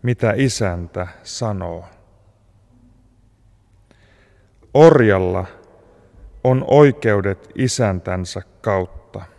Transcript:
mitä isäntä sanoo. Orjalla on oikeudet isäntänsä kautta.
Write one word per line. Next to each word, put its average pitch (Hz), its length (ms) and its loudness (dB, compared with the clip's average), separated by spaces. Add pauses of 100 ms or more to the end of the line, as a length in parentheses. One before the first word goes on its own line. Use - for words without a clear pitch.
mitä 117 340 -2
isäntä 90 720 -4 (160)
sanoo. 90 600 -10 (3000)
Orjalla 104 720 4 (960)
on 127 240 0
oikeudet 107 880 2
isäntänsä 92 880 -4 (200)
kautta. 98 600 -6 (180)